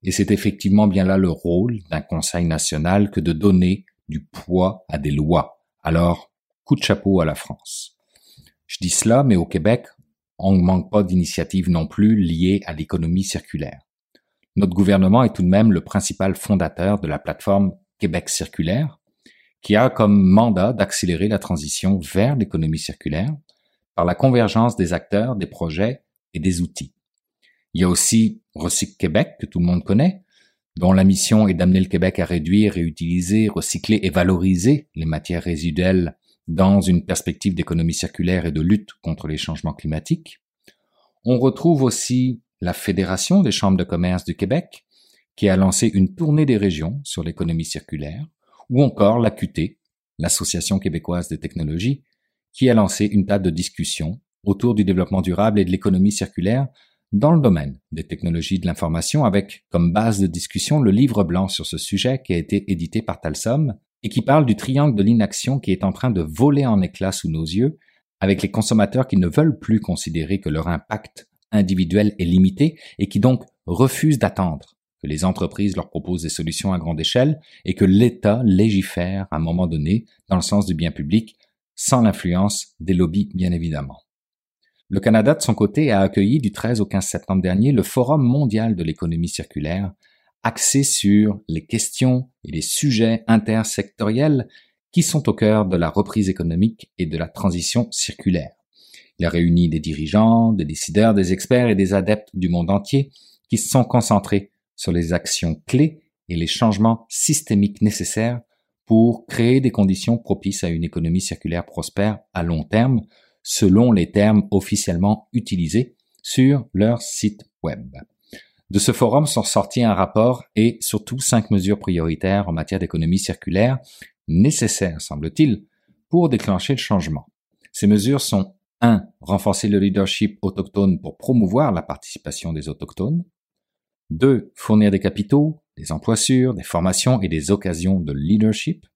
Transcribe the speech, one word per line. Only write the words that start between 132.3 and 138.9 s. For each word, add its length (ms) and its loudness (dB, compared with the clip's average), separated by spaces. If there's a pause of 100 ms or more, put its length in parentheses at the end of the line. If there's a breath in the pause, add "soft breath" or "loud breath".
des 160 -8
autochtones. 560 -6 (840)
Deux, 440 0
fournir 380 2
des 80 0
capitaux, 640 -2 (140)
des 160 -10
emplois 240 -2
sûrs, 360 2
des 100 -8
formations 580 0
et 80 -2
des 220 -2
occasions 500 0
de 100 -6
leadership. 760 0 (100)